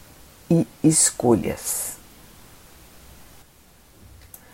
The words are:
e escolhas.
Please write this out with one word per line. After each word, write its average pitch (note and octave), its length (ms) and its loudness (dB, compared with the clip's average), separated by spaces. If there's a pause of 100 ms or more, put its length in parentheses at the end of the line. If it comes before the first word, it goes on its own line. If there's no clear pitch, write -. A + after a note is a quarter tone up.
(500)
e E3 160 2 (180)
escolhas. - 1120 0 (2500)